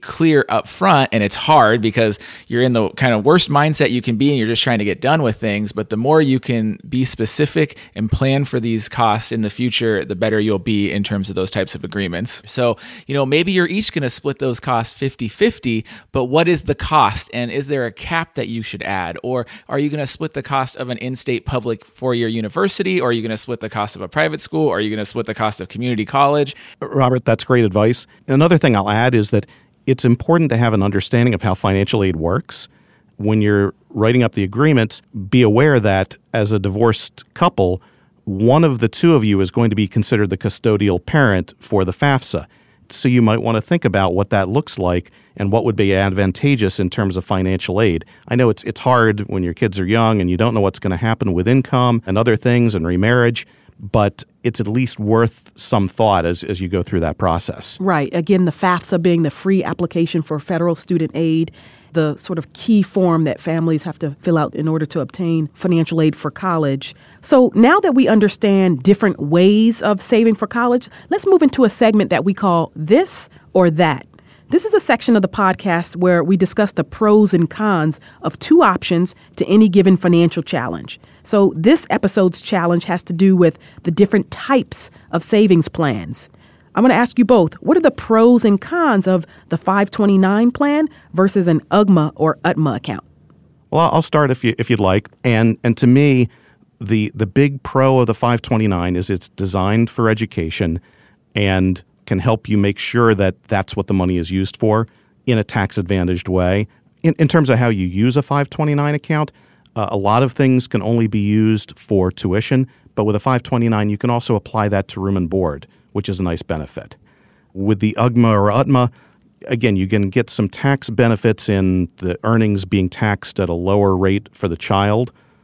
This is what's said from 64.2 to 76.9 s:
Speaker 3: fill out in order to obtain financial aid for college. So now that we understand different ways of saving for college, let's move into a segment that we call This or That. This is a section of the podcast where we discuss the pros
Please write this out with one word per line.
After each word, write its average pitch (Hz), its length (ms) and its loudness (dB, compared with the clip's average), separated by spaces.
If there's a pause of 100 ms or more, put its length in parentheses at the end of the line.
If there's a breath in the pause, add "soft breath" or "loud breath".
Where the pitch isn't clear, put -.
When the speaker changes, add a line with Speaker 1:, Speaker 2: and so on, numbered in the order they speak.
Speaker 3:
fill 165 180 0
out - 160 -2
in 156 140 -4
order 156 180 -2
to 160 140 -6
obtain 160 480 -4
financial 165 520 -2
aid 156 140 2
for - 160 -8
college. 156 640 -4 (280 soft breath)
So 254 340 4
now 294 240 6
that 330 140 0
we 262 120 4
understand 196 800 2
different 196 340 2
ways 208 640 2
of 208 180 -2
saving 226 360 2
for 220 100 -6
college, 240 420 -2 (220 loud breath)
let's 403 160 -2
move 381 160 4
into 269 220 2
a 202 60 4
segment 214 400 2
that 156 140 0
we 190 100 0
call 170 420 -2
This 208 520 0 (240 soft breath)
or 180 160 4
That. 160 380 0 (440 soft breath)
This 370 160 2
is 427 80 -2
a 403 60 4
section 233 360 2
of 196 60 2
the 185 60 0
podcast 185 680 -2
where 180 260 2
we 185 140 2
discuss 196 360 0
the 147 120 -2
pros 208 480 2